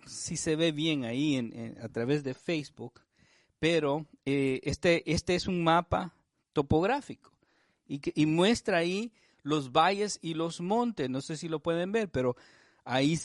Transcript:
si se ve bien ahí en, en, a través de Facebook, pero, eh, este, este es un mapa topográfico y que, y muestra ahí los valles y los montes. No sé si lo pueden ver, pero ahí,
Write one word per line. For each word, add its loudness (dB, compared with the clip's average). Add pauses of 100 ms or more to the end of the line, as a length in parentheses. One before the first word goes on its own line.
si -10
se -2
ve 2
bien 0
ahí 0
en, -4
en, -12
a -8
través -2
de -6
Facebook, -8 (580)
pero, 2 (200)
eh, 0
este, 0
este 0
es -2
un -2
mapa 2 (380)
topográfico 0 (560)
y -8
que, -4
y 4
muestra 4
ahí 0 (280)
los -2
valles 2
y -6
los -4
montes. -2
No -4
sé -8
si -8
lo -4
pueden -2
ver, -2
pero 0 (480)
ahí, 2